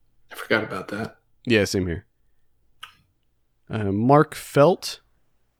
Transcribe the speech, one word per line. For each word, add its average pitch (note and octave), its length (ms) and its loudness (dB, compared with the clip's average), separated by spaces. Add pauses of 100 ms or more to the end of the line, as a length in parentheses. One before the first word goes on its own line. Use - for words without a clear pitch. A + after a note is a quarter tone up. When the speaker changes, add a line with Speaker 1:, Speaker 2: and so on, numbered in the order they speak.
(300)
Speaker 1:
I - 60 -18
forgot A2 260 -2
about G2+ 260 -10
that. G#2 280 -10 (280)
Speaker 2:
Yeah, G#2+ 200 2
same F#2 240 -2
here. E2+ 180 -8 (1600)
Uh, G#2 220 -4
Mark B2+ 460 4
Felt, - 640 0 (600)